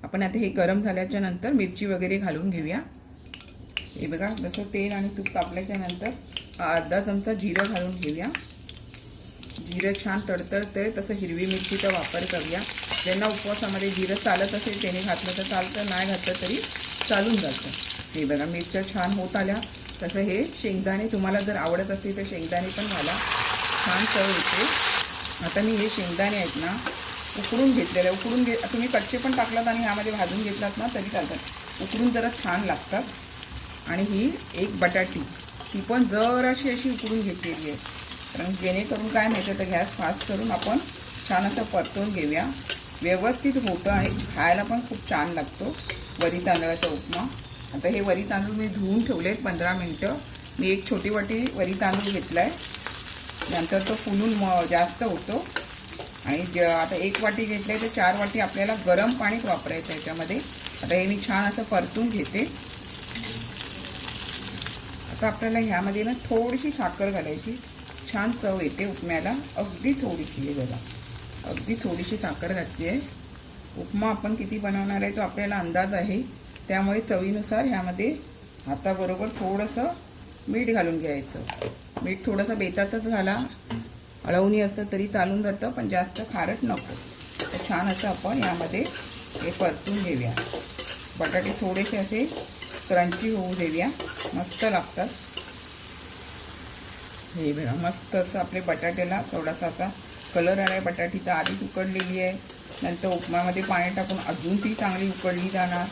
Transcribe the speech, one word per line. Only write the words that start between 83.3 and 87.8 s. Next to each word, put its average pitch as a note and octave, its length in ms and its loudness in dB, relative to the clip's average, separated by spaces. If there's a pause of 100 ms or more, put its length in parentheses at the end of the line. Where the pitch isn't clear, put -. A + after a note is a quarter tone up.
अळवणी F#3+ 340 6
असतं G3+ 320 0
तरी G3+ 160 0
चालून G3+ 360 2
जातं, G#3 280 0
पण A#3 180 -2
जास्त F#3 320 2 (120)
खारट F#3 300 0
नको. - 320 -2 (560)
तर - 60 -4 (120)
छान F#3 180 2